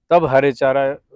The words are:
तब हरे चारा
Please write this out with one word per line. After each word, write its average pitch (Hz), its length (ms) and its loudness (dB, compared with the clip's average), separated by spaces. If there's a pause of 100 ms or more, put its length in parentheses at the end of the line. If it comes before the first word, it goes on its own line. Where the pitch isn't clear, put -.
(100)
तब 170 140 2
हरे 135 280 2
चारा 135 440 -2 (200)